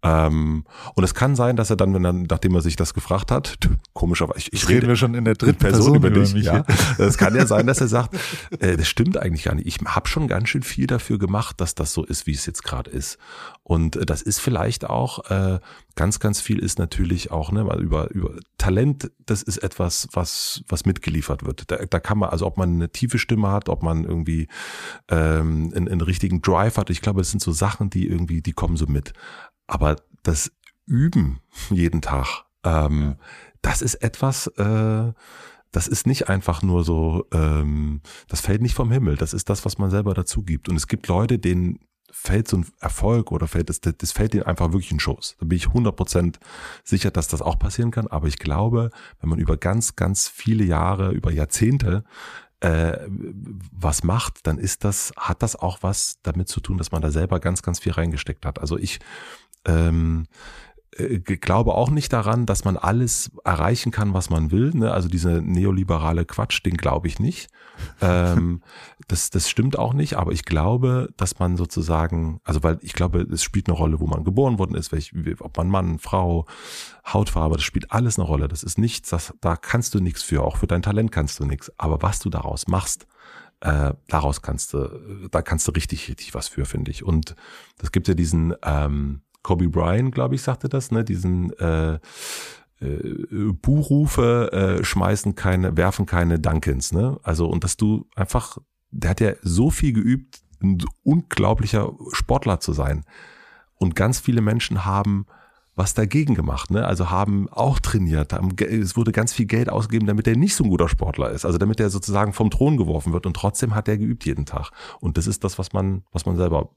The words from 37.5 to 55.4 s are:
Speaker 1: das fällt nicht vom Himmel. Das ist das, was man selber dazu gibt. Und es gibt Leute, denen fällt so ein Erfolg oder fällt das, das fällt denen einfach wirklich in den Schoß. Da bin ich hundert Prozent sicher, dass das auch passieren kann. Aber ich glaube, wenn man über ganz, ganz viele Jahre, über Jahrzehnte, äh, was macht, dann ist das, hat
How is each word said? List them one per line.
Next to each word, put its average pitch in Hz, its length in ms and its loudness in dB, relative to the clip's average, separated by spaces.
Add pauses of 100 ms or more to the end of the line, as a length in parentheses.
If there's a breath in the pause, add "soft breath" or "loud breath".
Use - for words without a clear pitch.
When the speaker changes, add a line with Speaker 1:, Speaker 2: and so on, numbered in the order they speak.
Speaker 1:
das - 100 -4
fällt 107 220 0
nicht 120 140 0
vom 117 160 0
Himmel. 104 260 2
Das 80 160 -2
ist 98 160 -6
das, 101 160 -2
was - 120 -2
man 98 120 0
selber 101 240 0
dazu 95 300 -2
gibt. 82 260 -4
Und 87 80 2
es - 100 -2
gibt - 220 -4
Leute, 110 280 2
denen 90 420 0 (300)
fällt - 380 0
so 95 120 2
ein 82 60 0 (140)
Erfolg - 540 0
oder 80 160 -2
fällt 82 200 -2
das, 82 120 -6
das 85 320 -4
fällt 107 200 0
denen 104 100 2
einfach 85 280 2
wirklich 92 200 0
in 80 40 0
den 73 60 0
Schoß. - 360 -4
Da - 80 -6
bin 87 120 2
ich 85 100 0
hundert 117 300 2
Prozent 87 420 0 (460 loud breath)
sicher, 95 260 2
dass 82 160 -2
das 80 140 -2
auch - 180 0
passieren 117 320 0
kann. 110 160 -2
Aber 76 220 -2
ich 73 100 -4
glaube, 113 500 0 (300 loud breath)
wenn 78 100 -2
man 80 100 2
über 80 180 2
ganz, 104 400 -2
ganz 92 320 0
viele 110 340 0
Jahre, 92 480 2
über - 220 -2
Jahrzehnte, 104 720 2 (560 loud breath)
äh, 82 380 2 (720)
was 82 320 -2
macht, - 420 -2
dann 78 120 0
ist - 260 -4
das, - 320 -2
hat - 260 -4